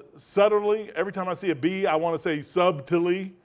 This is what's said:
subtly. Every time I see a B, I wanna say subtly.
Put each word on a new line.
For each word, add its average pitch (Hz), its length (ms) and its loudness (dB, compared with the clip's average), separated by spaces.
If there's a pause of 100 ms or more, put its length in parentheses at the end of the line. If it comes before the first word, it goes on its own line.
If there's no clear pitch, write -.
(160)
subtly. 208 800 2
Every 190 160 -2
time 185 160 -6
I 180 60 -2
see 185 160 -2
a 160 60 0
B, 185 320 0
I 156 80 2
wanna 165 240 -2
say 151 240 -2
subtly. 175 920 0 (120)